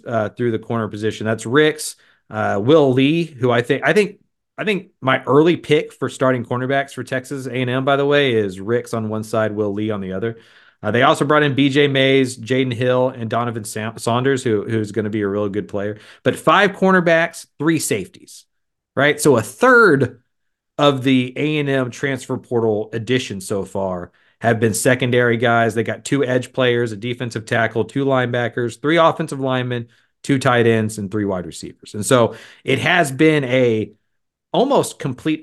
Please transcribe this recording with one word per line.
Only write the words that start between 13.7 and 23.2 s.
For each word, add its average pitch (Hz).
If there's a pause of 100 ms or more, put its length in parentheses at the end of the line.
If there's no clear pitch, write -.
Saunders, 123
who, 107
who's 107
gonna 107
be 107
a 101
real 104
good 98
player. 104 (240)
But -
five 190
cornerbacks, 175 (120)
three 151
safeties, - (500)
right? 147
So 143
a 110
third 202 (580)
of 143
the 127
A 151
and 147
M 131
transfer 131
portal 110
additions 113